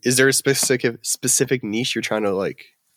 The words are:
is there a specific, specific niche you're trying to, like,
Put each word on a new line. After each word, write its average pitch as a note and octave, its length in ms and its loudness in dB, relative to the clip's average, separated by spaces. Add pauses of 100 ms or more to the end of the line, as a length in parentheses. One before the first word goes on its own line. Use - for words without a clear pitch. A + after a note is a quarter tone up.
is B2+ 140 2
there C3+ 100 6
a C3+ 60 4
specific, B2+ 680 0
specific - 640 -2
niche A2+ 320 -4
you're A2+ 80 -2
trying G#2+ 180 -2
to, G2+ 100 0
like, - 440 -4 (220)